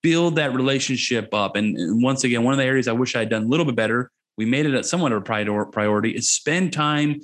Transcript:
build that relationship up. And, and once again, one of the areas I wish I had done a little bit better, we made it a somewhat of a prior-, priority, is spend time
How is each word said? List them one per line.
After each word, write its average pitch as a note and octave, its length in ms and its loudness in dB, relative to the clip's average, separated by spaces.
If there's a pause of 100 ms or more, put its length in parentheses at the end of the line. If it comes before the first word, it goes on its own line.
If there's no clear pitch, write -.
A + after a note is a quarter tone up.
build E3+ 340 2
that D3 160 0
relationship B2+ 800 -2
up. G2+ 240 0
And, G#2+ 220 0
and F#2 240 0
once C3+ 220 0
again, A#2+ 200 2
one B2+ 80 4
of C#3 60 2
the C3 60 2
areas C3 220 2
I A#2 60 0
wish B2 240 0
I A#2 40 0
had A2 100 -2
done A2 140 0
a A2+ 40 -2
little D#3+ 160 2
bit B2+ 120 -2
better, A2+ 340 0 (260)
we A2 80 -2
made C3+ 220 2
it C#3 80 0
a A#2+ 100 0
somewhat B2 280 0
of G#2+ 60 0
a G2 40 -4
prior-, G#2 440 -2
priority, G#2 440 0
is A#2+ 200 -4
spend E3+ 420 0
time D3 520 0